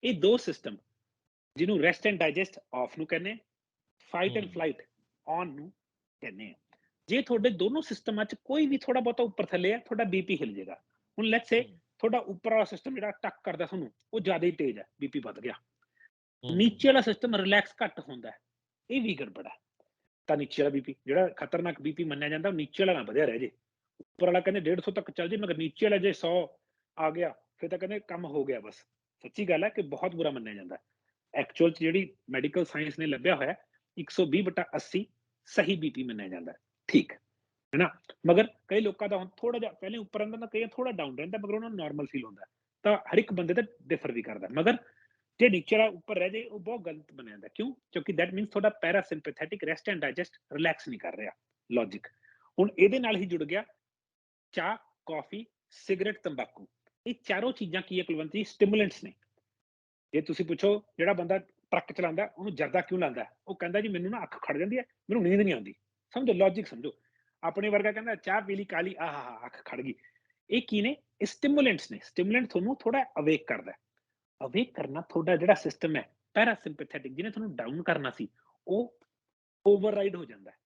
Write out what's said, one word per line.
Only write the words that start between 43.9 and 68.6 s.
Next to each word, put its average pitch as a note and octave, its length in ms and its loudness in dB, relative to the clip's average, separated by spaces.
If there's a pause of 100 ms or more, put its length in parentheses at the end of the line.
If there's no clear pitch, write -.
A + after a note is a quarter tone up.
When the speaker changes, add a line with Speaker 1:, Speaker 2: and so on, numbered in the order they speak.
Speaker 1:
ਵੀ A#2 100 -2
ਕਰਦਾ, G2+ 300 -8
ਮਗਰ F3 240 4 (640)
ਜੇ A#3+ 100 8
ਨੀਚੇ F#3+ 300 2
ਵਾਲਾ A3 120 6
ਉੱਪਰ F#3 260 -8
ਰਹਿ F3+ 140 0
ਜਾਏ, A3+ 140 -6
ਉਹ G3+ 160 -14
ਬਹੁਤ G#3+ 200 -8
ਗਲਤ D#3 320 -12
ਮੰਨਿਆ B2+ 180 -18
ਜਾਂਦਾ। G#2 180 -18
ਕਿਉਂ? B3 260 -6 (180)
ਕਿਉਂਕਿ F3+ 200 -4
that F3 200 0
means G3+ 140 -2
ਤੁਹਾਡਾ G#3 220 2
parasympathetic E3 1040 -2
rest F3 240 -4
and D3 100 -4
digest E3+ 480 -6
ਰਿਲੈਕਸ D#3+ 360 -2
ਨਹੀਂ A#2+ 120 -8
ਕਰ - 160 -8
ਰਿਹਾ G#2+ 160 -10 (400)
ਲੌਜਿਕ। G#2 340 -2 (520)
ਹੁਣ G3 100 6 (100)
ਇਹਦੇ G3+ 200 8
ਨਾਲ A3 180 0
ਹੀ F#3+ 100 -2
ਜੁੜ E3+ 180 -4
ਗਿਆ F#3 200 -4 (880)
ਚਾਹ, F#3+ 240 -2 (300)
ਕੌਫੀ, F#3+ 400 -8 (240)
ਸਿਗਰਟ, G3 520 -2
ਤੰਬਾਕੂ। B2+ 460 -8 (380)
ਇਹ A#3+ 80 -6
ਚਾਰੋਂ G#3+ 380 -2
ਚੀਜ਼ਾਂ F#3 300 -4
ਕੀ F3+ 160 -4
ਹੈ F3 60 -2
ਕੁਲਵੰਤ D#3 280 -4
ਜੀ? G#3 120 -2
ਸਟਿਮੂਲੈਂਟਸ G#3 600 2
ਨੇ। - 80 -14 (1000)
ਜੇ D3+ 80 4
ਤੁਸੀਂ E3 240 -2
ਪੁੱਛੋ G3 400 2 (140)
ਜਿਹੜਾ F3 140 4
ਬੰਦਾ F3+ 260 2
ਟਰੱਕ - 540 -4
ਚਲਾਉਂਦਾ, F3+ 460 -2
ਉਹਨੂੰ F#3+ 160 -6
ਜਰਦਾ D#3 260 0
ਕਿਉਂ F3+ 200 -2
ਲਾਉਂਦਾ? A#2+ 260 -2 (220)
ਉਹ G3 60 -8
ਕਹਿੰਦਾ, F3+ 260 -2
"ਜੀ G#3+ 80 -4
ਮੈਨੂੰ F3+ 220 -4
ਨਾ A3+ 120 -6
ਅੱਖ - 200 -12
ਖੜ C#3+ 160 -2
ਜਾਂਦੀ G#3 200 0
ਹੈ, B3 40 -4
ਮੈਨੂੰ G#3+ 400 -2
ਨੀਂਦ F#3+ 180 6
ਨਹੀਂ F#3+ 140 4
ਆਉਂਦੀ।" G#2 200 -8 (360)
ਸਮਝੋ, A#3+ 220 2
ਲੌਜਿਕ F#3+ 340 4
ਸਮਝੋ। - 280 -10 (500)
ਆਪਣੇ F#3+ 240 -2
ਵਰਗਾ G#3 240 2
ਕਹਿੰਦਾ, A3 220 -4
"ਚਾਹ G3 260 -2
ਪੀ G3 160 -4
ਲਈ G3 80 -6